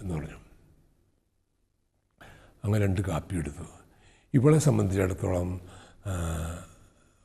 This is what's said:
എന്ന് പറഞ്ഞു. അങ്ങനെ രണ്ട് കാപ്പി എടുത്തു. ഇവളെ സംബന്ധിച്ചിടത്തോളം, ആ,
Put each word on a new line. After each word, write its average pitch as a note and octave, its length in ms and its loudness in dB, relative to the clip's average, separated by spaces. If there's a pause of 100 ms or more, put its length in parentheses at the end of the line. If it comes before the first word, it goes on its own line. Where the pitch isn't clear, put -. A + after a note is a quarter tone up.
എന്ന് F2+ 140 -6
പറഞ്ഞു. D2+ 220 -8 (2250)
അങ്ങനെ G#2 220 2
രണ്ട് F#2+ 160 2
കാപ്പി F#2 340 -4
എടുത്തു. D2+ 280 -6 (720)
ഇവളെ D3 240 6
സംബന്ധിച്ചിടത്തോളം, F#2 1040 2 (440)
ആ, G2 80 -4 (1120)